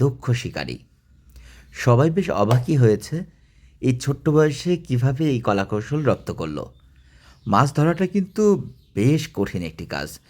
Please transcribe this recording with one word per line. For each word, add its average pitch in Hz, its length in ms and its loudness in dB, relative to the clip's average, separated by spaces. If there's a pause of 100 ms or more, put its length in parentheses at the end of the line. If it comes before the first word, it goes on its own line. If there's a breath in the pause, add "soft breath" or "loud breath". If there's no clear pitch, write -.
দক্ষ 139 240 0 (160)
শিকারী। 67 360 -8 (1040 soft breath)
সবাই 127 320 4
বেশ 196 120 -2 (160)
অবাকই 123 400 2
হয়েছে 107 320 2 (680 soft breath)
এই 123 120 2 (100)
ছোট্ট 139 260 -4
বয়সে 151 420 2 (160)
কীভাবে 131 360 0 (100)
এই 117 140 -2
কলাকৌশল 107 520 -2 (100)
রপ্ত - 200 -2 (100)
করল। 78 180 -8 (880 soft breath)
মাছ 113 220 4 (100)
ধরাটা 170 300 2
কিন্তু 196 360 -2 (520)
বেশ 139 260 2 (160)
কঠিন 98 320 -4
একটি 82 240 -14
কাজ, 73 160 -6 (200 soft breath)